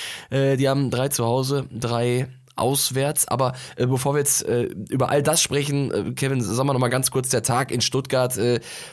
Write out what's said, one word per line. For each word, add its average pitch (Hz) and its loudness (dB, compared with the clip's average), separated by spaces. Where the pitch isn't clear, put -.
Äh, 135 2
die 135 2
haben 135 2
drei 127 0
zu 123 0
Hause, 131 0
drei 123 -2
auswärts. 135 0
Aber, 127 0
äh, 123 0
bevor 135 0
wir 147 2
jetzt, - 2
äh, 120 0
über 131 0
all 143 2
das 156 2
sprechen, 143 -2
äh, 104 -2
Kevin, 131 -2
sag 117 -2
mal 139 2
noch 127 2
mal 123 2
ganz 131 0
kurz, 131 0
der 117 2
Tag 127 0
in 120 0
Stuttgart. 127 0
Äh, 120 2